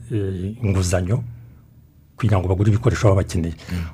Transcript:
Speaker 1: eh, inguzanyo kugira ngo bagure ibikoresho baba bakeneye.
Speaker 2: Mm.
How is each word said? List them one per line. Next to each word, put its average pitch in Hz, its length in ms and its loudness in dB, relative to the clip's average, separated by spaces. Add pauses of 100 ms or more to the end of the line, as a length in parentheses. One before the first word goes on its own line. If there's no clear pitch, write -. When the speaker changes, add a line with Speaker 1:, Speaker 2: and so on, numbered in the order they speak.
(100)
Speaker 1:
eh, 98 540 -4
inguzanyo 92 580 0 (960)
kugira 104 240 2
ngo 92 80 -2
bagure 98 240 2
ibikoresho - 340 2
baba 95 140 6
bakeneye. 82 320 -2
Speaker 2:
Mm. - 240 -10 (160)